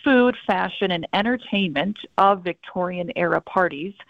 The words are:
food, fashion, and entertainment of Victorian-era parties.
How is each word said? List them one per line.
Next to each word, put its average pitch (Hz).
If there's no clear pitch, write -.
food, 247
fashion, 185
and 165
entertainment 202
of 196
Victorian-era 175
parties. 175